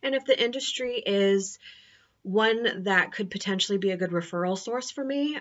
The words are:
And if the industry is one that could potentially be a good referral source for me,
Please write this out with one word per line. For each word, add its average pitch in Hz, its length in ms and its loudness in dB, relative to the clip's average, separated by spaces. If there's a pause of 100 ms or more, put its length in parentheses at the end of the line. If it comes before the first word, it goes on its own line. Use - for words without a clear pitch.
And 269 120 0
if 262 100 -2
the 262 180 4
industry 247 640 -2
is 196 540 2 (640)
one 220 600 2
that 185 300 2
could 196 180 -6
potentially 196 460 -2
be 190 140 0
a 180 60 -4
good 170 140 -2
referral 175 460 -2
source 247 340 -6
for 285 120 -8
me, 285 380 -2